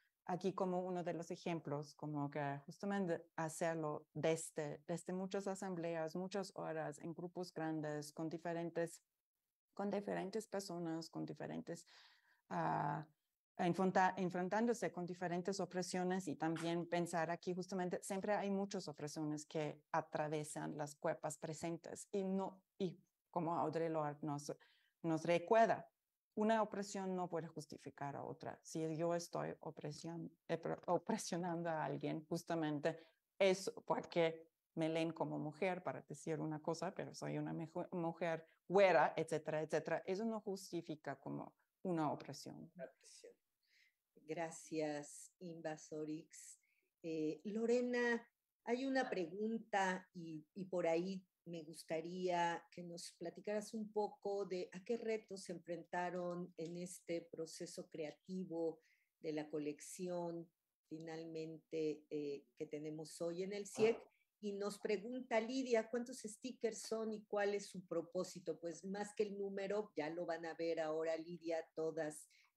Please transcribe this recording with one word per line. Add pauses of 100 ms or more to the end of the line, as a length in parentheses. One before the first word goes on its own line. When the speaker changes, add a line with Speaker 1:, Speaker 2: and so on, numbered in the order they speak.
(260)
Speaker 1:
aquí
como
uno
de
los
ejemplos,
como
que
justamente (100)
hacerlo
desde,
desde
muchas
asambleas,
muchas
horas,
en
grupos
grandes,
con
diferentes, (720)
con
diferentes
personas,
con
diferentes, (640)
ah, (520)
enfrenta-,
enfrentándose
con
diferentes
opresiones
y
también
pensar
aquí
justamente,
siempre
hay
muchas
opresiones
que (120)
atravesan
las
cuerpos
presentes
y
no, (180)
y (300)
como
Audre
Lorde
nos, (520)
nos
recuerda, (500)
una
opresión
no
puede
justificar
a
otra.
Si
yo
estoy
opresión, (200)
eh,
pro-,
opresionando
a
alguien,
justamente (400)
es (140)
porque (260)
me
leen
como
mujer
para
decir
una
cosa,
pero
soy
una
mejo-,
mujer (220)
güera,
etcétera,
etcétera.
Eso
no
justifica
como (280)
una
opresión.
Speaker 2:
Una
opresión. (920)
Gracias,
Invasorix. (440)
Eh,
Lorena, (380)
hay
una
pregunta
y, (100)
y
por
ahí (200)
me
gustaría
que
nos
platicaras
un
poco
de
a
qué
retos
se
enfrentaron
en
este
proceso
creativo (380)
de
la
colección (400)
finalmente,
eh, (120)
que
tenemos
hoy
en
el
ciec. (400)
Y
nos
pregunta
Lidia,
¿cuántos
stickers
son
y
cuál
es
su
propósito?
Pues
más
que
el
número,
ya
lo
van
a
ver
ahora,
Lidia, (120)
todas (300)